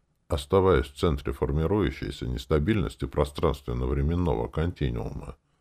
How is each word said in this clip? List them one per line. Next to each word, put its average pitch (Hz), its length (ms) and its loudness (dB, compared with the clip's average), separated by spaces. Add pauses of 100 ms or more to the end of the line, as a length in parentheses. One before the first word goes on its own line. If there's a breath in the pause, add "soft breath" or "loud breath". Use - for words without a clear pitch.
(280)
оставаясь 90 600 4
в - 100 -18
центре 73 360 0
формирующейся 80 920 -2
нестабильности 76 800 0
пространственно-временного 69 1400 0
континуума. 67 880 -4 (260)